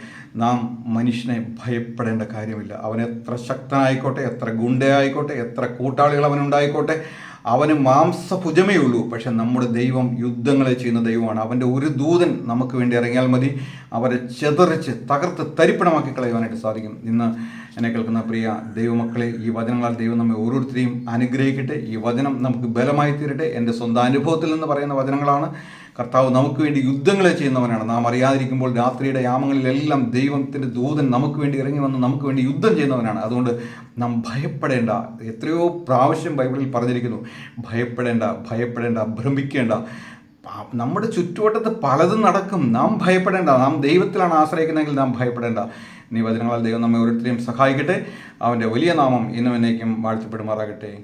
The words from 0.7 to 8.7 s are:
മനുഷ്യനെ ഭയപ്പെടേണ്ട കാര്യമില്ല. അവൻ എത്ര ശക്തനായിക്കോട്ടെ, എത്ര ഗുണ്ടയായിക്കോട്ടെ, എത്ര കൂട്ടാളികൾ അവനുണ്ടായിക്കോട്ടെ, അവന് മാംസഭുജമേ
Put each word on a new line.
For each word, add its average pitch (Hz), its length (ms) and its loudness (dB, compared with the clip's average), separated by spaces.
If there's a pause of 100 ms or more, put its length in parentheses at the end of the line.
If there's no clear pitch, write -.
മനുഷ്യനെ 117 600 -2 (120)
ഭയപ്പെടേണ്ട 117 640 -4
കാര്യമില്ല. 107 600 -8
അവൻ 110 200 -2
എത്ര 117 340 -6
ശക്തനായിക്കോട്ടെ, 135 840 -2
എത്ര 117 300 -6
ഗുണ്ടയായിക്കോട്ടെ, 135 840 2
എത്ര 123 340 -4
കൂട്ടാളികൾ 143 580 2
അവനുണ്ടായിക്കോട്ടെ, 143 800 0 (420)
അവന് 139 260 4
മാംസഭുജമേ 170 1040 2